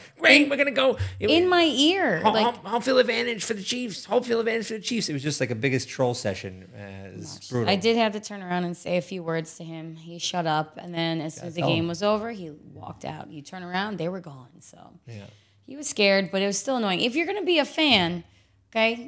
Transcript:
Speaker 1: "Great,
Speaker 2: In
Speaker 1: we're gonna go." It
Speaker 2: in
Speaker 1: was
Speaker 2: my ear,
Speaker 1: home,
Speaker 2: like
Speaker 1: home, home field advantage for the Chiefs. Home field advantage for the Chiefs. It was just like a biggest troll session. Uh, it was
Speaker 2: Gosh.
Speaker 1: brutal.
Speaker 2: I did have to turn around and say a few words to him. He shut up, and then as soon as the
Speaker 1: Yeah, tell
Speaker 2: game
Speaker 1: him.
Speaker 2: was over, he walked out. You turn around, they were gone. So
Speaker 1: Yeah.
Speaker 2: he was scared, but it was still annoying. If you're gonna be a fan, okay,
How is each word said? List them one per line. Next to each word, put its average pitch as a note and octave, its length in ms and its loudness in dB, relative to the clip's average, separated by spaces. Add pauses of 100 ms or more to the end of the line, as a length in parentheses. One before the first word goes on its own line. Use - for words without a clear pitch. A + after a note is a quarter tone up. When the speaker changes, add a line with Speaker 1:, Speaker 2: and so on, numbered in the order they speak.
(200)
Speaker 1:
"Great, D4 240 8
Speaker 2:
In C#4+ 60 0
Speaker 1:
we're C#4 80 -2
gonna C#4 140 4
go." C4 260 2 (220)
It G#3 120 2
Speaker 2:
in E4+ 120 6
Speaker 1:
was F#4 60 2
Speaker 2:
my F4 140 6
ear, D4 560 4
Speaker 1:
home, G#3+ 140 4
Speaker 2:
like A3 240 2
Speaker 1:
home, - 80 -16
home A3+ 160 -2
field B3+ 180 4
advantage A#3 460 0
for A#3 80 -2
the G3 100 -8
Chiefs. A#3+ 420 -6
Home A#3 160 2
field A#3 200 0
advantage A3 260 -2
for - 60 -6
the G#3+ 80 -6
Chiefs. A3+ 280 -2
It D#3 40 -4
was C3 100 -2
just C#3+ 160 -2
like B2+ 100 0
a A#2+ 60 -2
biggest B2 320 0
troll B2 260 0
session. F#2 540 -6 (100)
Uh, G2 300 -14
it F2+ 80 -16
was - 200 -12
Speaker 2:
Gosh. - 140 -16
Speaker 1:
brutal. A#2+ 240 0
Speaker 2:
I G3+ 40 2
did A3+ 180 2
have A3 160 2
to G#3 80 -6
turn G3+ 240 -12
around F3+ 220 -2
and F3 100 -4
say F3 220 -2
a F3 40 0
few F3+ 220 -8
words D#3+ 340 -4
to E3+ 60 -16
him. D#3+ 320 -12
He E3+ 240 -16
shut E3+ 260 -2
up, D#3 320 0
and F3 160 -12
then E3 280 0
as D#3+ 140 -6
soon - 120 -12
as E3+ 80 -10
the E3+ 60 -2
Speaker 1:
Yeah, C#3+ 60 2
tell - 60 4
Speaker 2:
game E3 120 2
Speaker 1:
him. - 20 -2
Speaker 2:
was E3+ 160 -4
over, G#3+ 280 0
he F3+ 200 -10 (220)
walked - 320 -14
out. - 260 -10
You D3 100 -14
turn F#3 220 -14
around, F#3+ 340 -4
they E3 120 -2
were F#3 100 -6
gone. C#3 300 -16 (100)
So - 480 -20
Speaker 1:
Yeah. G#2+ 160 -12 (420)
Speaker 2:
he C4+ 120 -14
was D4 100 -4
scared, G3 440 4
but F#3+ 100 0
it G3+ 60 2
was G3 120 -2
still C4+ 160 -2
annoying. G3 240 0
If A3+ 160 0
you're E4 100 0
gonna G4+ 200 -4
be E4+ 140 4
a C#4 60 4
fan, F#3 580 2 (460)
okay, A3+ 380 0